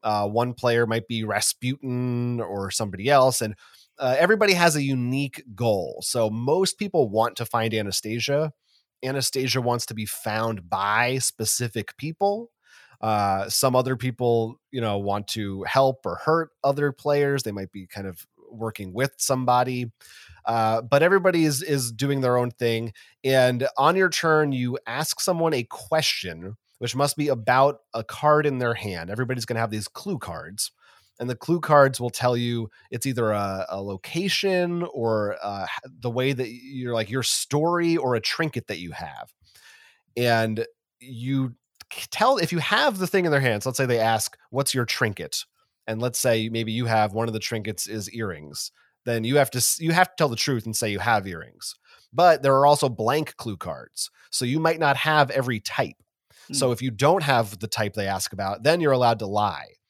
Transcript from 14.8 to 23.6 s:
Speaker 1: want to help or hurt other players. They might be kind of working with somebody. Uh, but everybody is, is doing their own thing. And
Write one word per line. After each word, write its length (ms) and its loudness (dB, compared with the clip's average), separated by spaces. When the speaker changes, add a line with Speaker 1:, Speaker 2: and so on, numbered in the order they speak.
Speaker 1:
want 300 -4
to 360 -6
help 420 2
or 100 -4
hurt 360 -2
other 280 0
players. 520 0
They 80 -6
might 200 -8
be 140 -14
kind 220 -12
of 180 -14
working 440 -10
with 240 -2
somebody. 760 0
Uh, 360 2
but 220 4
everybody 420 4
is, 160 0
is 300 -2
doing 300 -2
their 160 2
own 140 0
thing. 420 -2
And 440 4